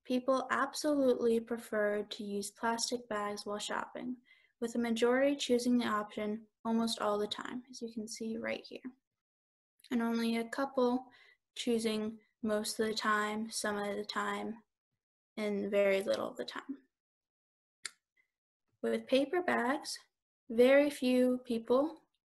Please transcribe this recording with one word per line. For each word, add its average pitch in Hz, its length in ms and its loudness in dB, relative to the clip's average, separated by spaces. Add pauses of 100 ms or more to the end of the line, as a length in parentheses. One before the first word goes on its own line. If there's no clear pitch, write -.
people 262 460 0
absolutely 254 880 2
preferred 208 680 -2
to - 140 -10
use 202 260 -6
plastic 233 580 -4
bags 208 380 -4
while 208 140 -4
shopping, - 560 -6 (440)
with 233 120 -4
the 240 60 -4
majority 240 580 2
choosing 247 420 2
the 233 80 0
option 214 540 -2 (240)
almost 226 360 0
all 208 160 0
the 208 120 0
time, - 420 -8
as 247 100 -16
you 226 120 -8
can 220 160 -8
see 226 280 -6
right 220 320 -4
here. - 120 -14 (1080)
And 233 120 0
only 233 340 0
a 233 80 -2
couple 254 600 0 (500)
choosing 220 640 -2 (240)
most 214 380 0
of 220 80 2
the 214 60 -2
time, 214 560 0
some 208 260 -4
of 202 200 -4
the 208 80 -6
time, 208 500 -4 (840)
and 202 340 -2
very 196 320 4
little 220 260 -2
of - 80 -14
the - 80 -6
time. - 180 -10 (2250)
With 226 240 -2
paper 285 360 2
bags, 247 540 0 (540)
very 269 400 8
few 254 540 4
people 247 580 0 (260)